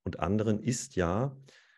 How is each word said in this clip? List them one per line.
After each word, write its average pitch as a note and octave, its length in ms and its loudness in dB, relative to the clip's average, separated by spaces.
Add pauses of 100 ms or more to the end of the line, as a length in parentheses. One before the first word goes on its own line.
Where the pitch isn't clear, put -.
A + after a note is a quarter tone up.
und - 140 -6
anderen G#2 420 2
ist - 340 -4
ja, G2+ 400 2 (420)